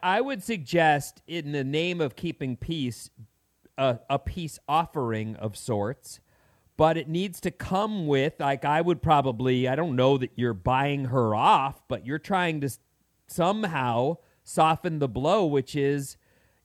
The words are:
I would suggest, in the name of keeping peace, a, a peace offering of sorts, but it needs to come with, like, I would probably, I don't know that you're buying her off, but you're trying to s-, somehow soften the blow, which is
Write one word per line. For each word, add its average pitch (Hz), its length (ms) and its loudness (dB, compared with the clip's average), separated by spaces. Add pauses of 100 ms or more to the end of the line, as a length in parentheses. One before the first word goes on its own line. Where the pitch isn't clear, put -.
I 185 200 2
would 262 200 -4
suggest, 156 840 2
in 156 260 -6
the 147 100 0
name 165 380 -2
of 143 160 0
keeping 135 400 -6
peace, 135 540 -6 (680)
a, 131 220 0 (100)
a 139 100 0
peace - 480 -8
offering 117 680 -2
of 107 180 -6
sorts, - 680 -4 (580)
but 160 180 4
it 151 140 -6
needs 180 320 -4
to 185 80 -2
come 196 560 -4
with, 143 340 0
like, 139 240 -2
I 147 160 2
would 170 220 0
probably, 127 680 2
I 131 80 0
don't 151 200 -2
know 131 200 6
that 127 180 -2
you're 120 200 0
buying 135 500 0
her 117 300 2
off, 139 540 2
but 104 180 -6
you're 143 120 -6
trying 170 440 0
to 139 60 -2
s-, 113 100 -8 (480)
somehow 165 920 0 (280)
soften 160 540 2
the 143 100 0
blow, 151 360 2
which 143 320 0
is 139 400 -2 (480)